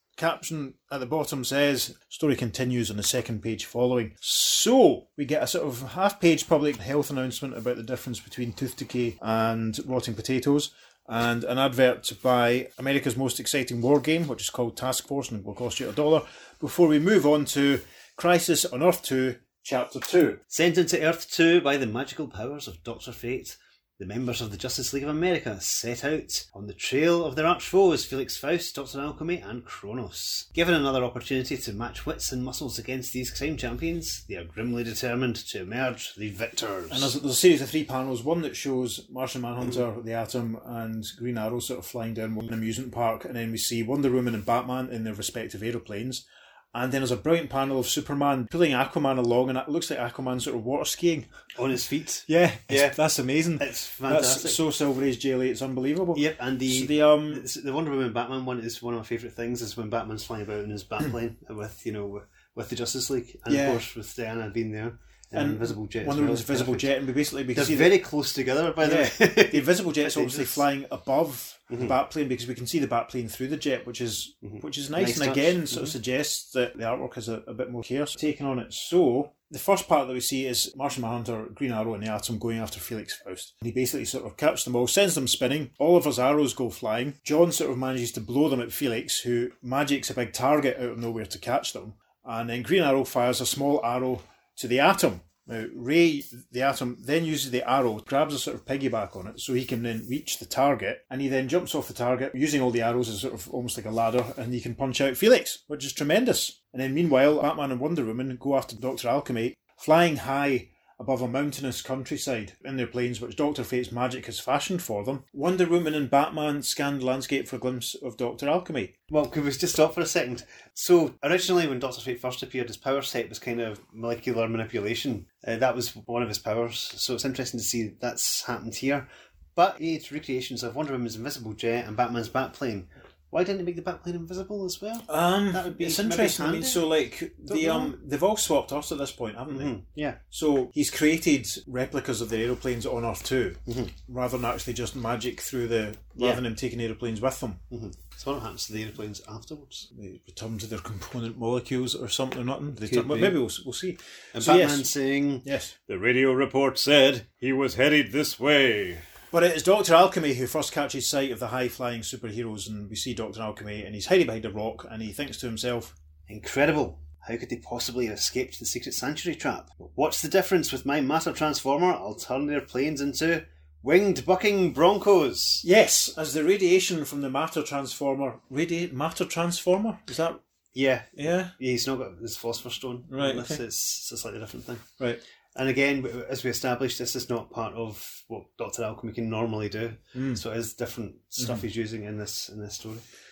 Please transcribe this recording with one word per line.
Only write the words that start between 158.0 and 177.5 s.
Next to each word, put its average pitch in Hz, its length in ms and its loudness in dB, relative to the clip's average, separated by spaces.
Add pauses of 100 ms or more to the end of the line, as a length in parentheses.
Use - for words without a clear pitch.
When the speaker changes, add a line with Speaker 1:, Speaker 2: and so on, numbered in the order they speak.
Speaker 2:
this 143 300 0
way." 113 580 4 (340)
Speaker 1:
But 170 120 8
it 175 100 6
is 156 80 -2
Doctor 190 320 6
Alchemy 165 400 6
who 123 140 -2
first - 240 -2
catches 139 360 -2
sight 139 220 0
of 113 80 -6
the 120 80 -6
high-flying 120 540 -4
superheroes, 110 680 -8
and 104 220 -10
we 107 60 -10
see 123 180 -6
Doctor 107 260 -8
Alchemy, 107 440 -8
and 92 100 -10
he's 104 120 -8
hiding 180 200 6
behind 113 180 -6
a 110 60 -6
rock, 107 400 -6
and 113 100 -10
he 107 120 -8
thinks 131 260 -8
to - 80 -8
himself, 117 480 -4 (340)
Speaker 2:
"Incredible! 139 680 0 (300)
How 117 80 -4
could - 120 -10
they 117 100 -6
possibly 120 480 -4
have 104 120 -6
escaped - 400 -4
the 113 80 -10
secret - 260 -6
sanctuary 151 440 -4
trap? - 420 -6
But - 160 -18
what's 147 260 0
the 160 80 -4
difference 180 440 4
with 127 120 -6
my 143 160 2
matter 147 320 2
transformer? 151 600 2
I'll - 240 -4
turn 135 320 -4
their 147 120 0
planes 139 400 -2
into 160 440 0 (400)
winged 180 420 4
bucking 185 460 4
broncos." 170 920 6
Speaker 1:
Yes, 214 560 6
as 156 160 -4
the 156 80 2
radiation 180 640 4
from 143 160 -6
the 139 100 -4
matter 151 320 -2